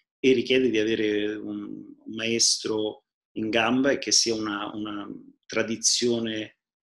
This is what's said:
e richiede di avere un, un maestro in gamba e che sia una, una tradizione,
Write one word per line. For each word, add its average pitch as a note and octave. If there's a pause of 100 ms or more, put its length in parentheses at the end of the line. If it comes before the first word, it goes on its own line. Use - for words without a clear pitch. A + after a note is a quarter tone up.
(180)
e C3
richiede B2+
di A2
avere G#2+
un, G#2 (420)
un A2
maestro A2+ (300)
in A2
gamba A#2+
e -
che G#2
sia A2+
una, G#2
una G#2 (360)
tradizione, A2+ (240)